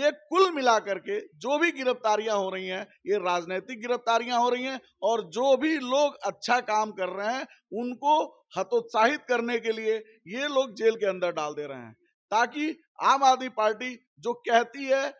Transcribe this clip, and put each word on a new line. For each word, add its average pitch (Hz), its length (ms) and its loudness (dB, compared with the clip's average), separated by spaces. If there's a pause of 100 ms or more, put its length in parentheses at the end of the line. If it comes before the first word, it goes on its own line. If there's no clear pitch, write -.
ये 294 100 4
कुल 359 400 2
मिलाकर 220 480 2
के 202 200 -6
जो 220 380 -4
भी 330 140 2
गिरफ्तारियां 220 680 -2
हो 190 120 -2
रही 185 180 -8
हैं, 190 200 -8 (200)
ये 202 100 0
राजनैतिक 185 640 -4
गिरफ्तारियां 240 580 0
हो 247 100 4
रही 247 140 0
हैं 262 180 -6 (200)
और 214 220 2
जो 247 340 2
भी 311 200 0
लोग 269 380 0
अच्छा 226 440 -2
काम 214 320 -2
कर 185 180 -4
रहे 202 240 -4
हैं 269 140 -8 (260)
उनको 247 720 0 (120)
हतोत्साहित 226 720 0
करने 233 300 0
के 226 120 -2
लिए 220 260 -2 (300)
ये 254 200 -6
लोग 269 260 0
जेल 220 220 2
के 202 100 -4
अंदर 180 260 -2
डाल 151 220 -6
दे 147 140 -8
रहे 135 120 -12
हैं, 113 140 -18 (380)
ताकि 254 500 0 (200)
आम 262 220 4
आदमी 262 260 4
पार्टी 220 500 -2 (200)
जो 226 140 -4
कहती 240 520 0
है 269 340 0